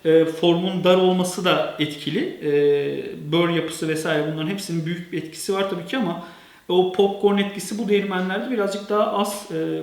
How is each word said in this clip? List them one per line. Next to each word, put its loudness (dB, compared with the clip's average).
e, 6
formun 0
dar 8
olması 2
da 2
etkili. -4
E, 0
bör 2
yapısı -2
vesaire -2
bunların -4
hepsinin -4
büyük -6
bir -4
etkisi -6
var 0
tabii -6
ki -4
ama -2
o 4
popcorn 2
etkisi -4
bu -4
değirmenlerde 0
birazcık -2
daha 2
az, -2
e, -4